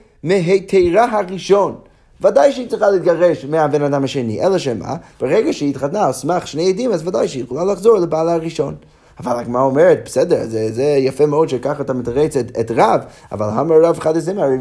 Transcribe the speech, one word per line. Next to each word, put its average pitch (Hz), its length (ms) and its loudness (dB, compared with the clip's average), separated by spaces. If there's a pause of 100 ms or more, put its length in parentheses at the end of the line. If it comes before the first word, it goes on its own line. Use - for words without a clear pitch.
(240)
מהיתרה 190 960 2
הראשון." 185 560 0 (460)
ודאי 269 300 6
שהיא 247 180 -8
צריכה 214 200 0
להתגרש 170 560 2
מהבן 147 380 0
אדם 139 200 0
השני, 120 420 -4
אלא 190 120 2
שמה? 131 380 -6 (260)
ברגע 214 320 0
שהיא 143 160 -4
התחתנה 143 360 -2
על 131 60 2
סמך 160 360 -4
שני 165 220 -2
עדים, 226 220 -2
אז 165 160 -2
ודאי 214 200 0
שהיא 139 160 -8
יכולה 131 200 -6
לחזור 202 340 2
לבעלה 165 360 0
הראשון. 160 420 -4 (440)
אבל 120 200 -4
הגמרא 120 220 -2
אומרת, 139 440 4
"בסדר, 151 320 0 (100)
זה, 110 240 -4
זה 117 120 -4
יפה 139 420 2
מאוד 151 240 2
שככה 135 320 -4
אתה 131 120 -4
מתרץ 127 440 -2
את, 117 220 -4
את 117 160 -4
רב, 143 260 2 (300)
אבל 104 140 -6
אמר 139 380 0
רב 170 160 2
חד 160 180 0
הזמר, 175 260 -4
הרי 135 180 2